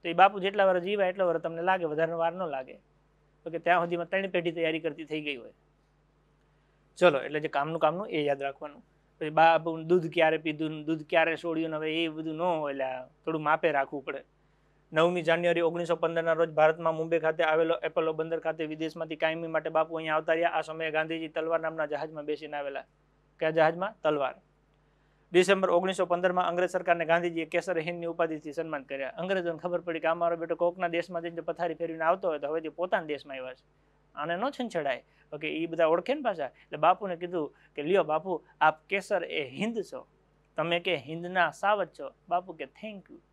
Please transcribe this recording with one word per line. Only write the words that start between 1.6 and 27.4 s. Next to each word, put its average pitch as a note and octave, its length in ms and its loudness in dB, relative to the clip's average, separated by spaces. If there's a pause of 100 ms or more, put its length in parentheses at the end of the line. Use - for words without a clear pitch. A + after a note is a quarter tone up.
લાગે, F#3 220 2
વધારે D#3+ 280 0
વાર E3+ 200 0
ન F#3 100 -6
લાગે. C#3 360 -8 (680)
તો E3 60 -10
કે E3 80 -8
ત્યાં E3+ 240 4
સુધીમાં E3+ 260 -2
ત્રણ G3 200 -2
પેઢી F3 240 -2
તૈયારી D#3+ 280 0
કરતી D#3 240 -6
થઈ D3+ 160 -6
ગઈ D3 160 -6
હોય. A2 160 -16 (1400)
ચલો, D#3 240 6
એટલે D3 200 -6
જે D3+ 80 -4
કામનું D3+ 320 -2
કામનું E3+ 280 0
એ D#3 140 -2
યાદ C#3 200 0
રાખવાનું. C#3+ 420 -10 (340)
પછી D#3 120 -6
બાપુ D#3+ 520 4
દૂધ E3 300 0
ક્યારે D#3+ 260 4
પીધું D#3 320 -4
ને D#3 120 -8
દૂધ D3+ 260 -4
ક્યારે D#3+ 280 2
છોડ્યું D#3+ 340 -4
ને D#3 60 -4
હવે D#3 280 -2
એ D#3+ 40 -2
બધું D#3 260 -6
ન D#3 60 -8
હોય, D#3 320 0
એટલે C3+ 120 -4
આ B2+ 200 -6
થોડું D#3+ 380 -6
માપે D#3 300 2
રાખવું C#3 320 -2
પડે. C#3+ 200 -10 (680)
નવમી E3+ 300 4
જાન્યુઆરી E3+ 380 4
ઓગણીસો E3+ 360 2
પંદર E3 260 0
ના E3 100 2
રોજ E3 180 2
ભારતમાં D#3+ 460 4
મુંબઈ E3 220 0
ખાતે D#3+ 260 0
આવેલો D#3+ 340 2
એપોલો D#3+ 340 0
બંદર D#3+ 280 -4
ખાતે D#3+ 260 -4
વિદેશમાંથી D#3 500 -6
કાયમી D#3+ 320 -2
માટે D#3+ 220 -2
બાપુ D#3+ 260 0
અહીંયા D#3+ 180 -2
આવતા D#3+ 180 2
રહ્યા. E3 180 2
આ D#3+ 100 0
સમયે D#3+ 300 -6
ગાંધીજી D#3+ 380 -2
તલવાર D#3+ 320 -2
નામના D#3+ 260 -2
જહાજમાં D3+ 380 -6
બેસીને D3 320 -6
આવેલા. C#3 280 -6 (540)
કયા D#3+ 120 2
જહાજમાં? E3 520 2
તલવાર. C#3+ 320 0 (1000)
ડિસેમ્બર F#3 380 4
ઓગણીસો F#3 360 2
પંદર F3 260 0
માં F3+ 160 0
અંગ્રેજ F3 220 0
સરકારને F3 340 0
ગાંધીજીએ E3 400 2